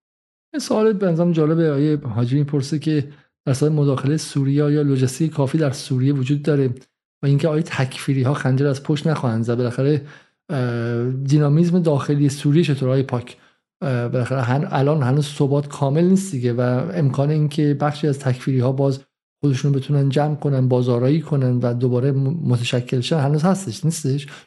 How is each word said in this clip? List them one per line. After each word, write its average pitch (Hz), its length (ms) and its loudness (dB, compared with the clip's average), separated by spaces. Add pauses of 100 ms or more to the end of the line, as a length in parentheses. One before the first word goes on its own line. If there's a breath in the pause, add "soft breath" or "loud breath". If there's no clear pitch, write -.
(540)
یه 311 60 -6
سوال 220 340 0
به 190 180 0
نظرم 175 200 2
جالبه، 160 400 2
آیه 147 260 0
حاجی 123 380 -2
می‌پرسه 143 440 0
که 147 300 -2 (360 loud breath)
در 139 80 0
صورت 151 180 2
مداخله 143 460 2
سوریه 143 460 0
آیا 147 180 2
لوجستیک 139 500 0
کافی 143 260 0
در 147 140 2
سوریه 131 420 0
وجود 143 300 -2
داره 143 240 2 (560)
و - 20 -6
اینکه 143 220 2
آیا 156 140 0
تکفیری‌ها 135 720 -2
خنجر 135 340 0
از 139 160 -2
پشت 151 240 -2
نخواهند 117 360 -2
زد؟ 117 120 -2
بالاخره، 135 500 0 (440 loud breath)
اه، 120 640 -2
دینامیزم 147 680 2
داخلی 147 500 2
سوریه 147 340 2
چطور 135 260 0
آیه 135 140 2
پاک؟ 127 340 -6 (440 soft breath)
اه، 123 260 -2
بالاخره 127 340 -2
هن-، 127 300 0
الان 147 320 2
هنوز 143 240 0
ثبات 143 400 0
کامل 143 360 0
نیست 185 280 2
دیگه 123 220 -2
و 120 80 0 (320)
امکان 139 360 0
اینکه 151 440 0
بخشی 143 340 -2
از 139 120 0
تکفیری‌ها 127 520 0
باز 135 280 0 (420)
خودشون 143 300 0
بتونن 139 380 0
جمع 147 260 0
کنن، 135 320 0
بازآرایی 127 540 2
کنن 131 380 0
و 120 140 0
دوباره 123 380 0
م-، 135 320 0
متشکل 123 580 0
شن 160 180 0
هنوز 143 240 0
هستش، 185 420 -2
نیستش؟ 143 420 -2 (200 loud breath)